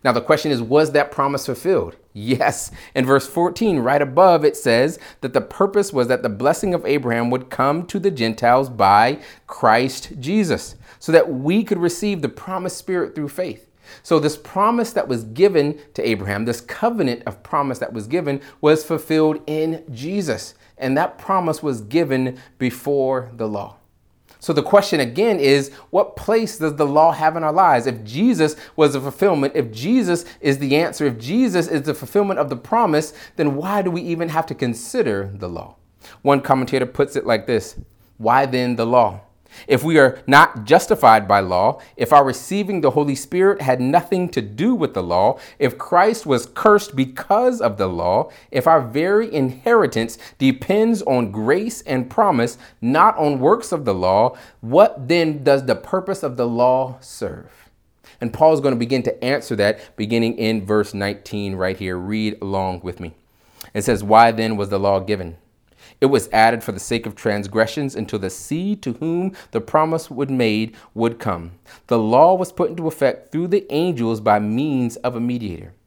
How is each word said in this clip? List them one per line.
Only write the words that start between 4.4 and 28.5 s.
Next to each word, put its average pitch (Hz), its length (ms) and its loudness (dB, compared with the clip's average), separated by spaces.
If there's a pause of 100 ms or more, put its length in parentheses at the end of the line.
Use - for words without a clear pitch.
it 147 120 2
says 127 420 0 (220)
that 131 120 -8
the 127 80 2
purpose 196 520 -2
was 123 160 0
that 123 160 0
the 120 40 -2
blessing 143 460 0
of 165 100 -4
Abraham 120 460 -2
would 127 200 -4
come 147 360 -2
to 202 140 -6
the 190 100 0
Gentiles 120 580 0
by 110 520 4 (260)
Christ 127 720 0
Jesus, 165 560 -2 (240)
so - 140 -2
that 160 200 6
we 156 300 0
could 190 160 -2
receive 175 420 -2
the 143 80 -4
promised - 480 -8
Spirit 180 380 -4
through 147 140 -6
faith. - 400 -10 (340)
So 165 160 2
this 151 180 0
promise 233 560 -2
that - 160 -2
was 117 160 -4
given 151 540 2 (160)
to - 140 -4
Abraham, 101 360 -2
this 117 160 -4
covenant 185 680 -4
of 104 160 -12
promise 139 360 -4
that 117 140 -8
was 110 140 -10
given, 143 340 -4 (200)
was 156 240 2
fulfilled 156 600 0
in 160 440 -4
Jesus. 147 640 -6 (240)
And 135 180 -2
that 175 220 -2
promise 175 440 -2
was 131 180 -4
given 131 580 -2 (200)
before 131 800 -2
the 110 120 -6
law. 104 280 -10 (640)
So - 140 -6
the 143 100 2
question 196 360 4
again 165 400 0
is, 139 320 2 (200)
what 196 260 -2
place 220 420 -2
does 151 180 -2
the 151 100 0
law 156 260 4
have 160 240 0
in 160 80 -4
our 151 80 0
lives? 151 340 4
If 113 160 -4
Jesus 156 540 0 (200)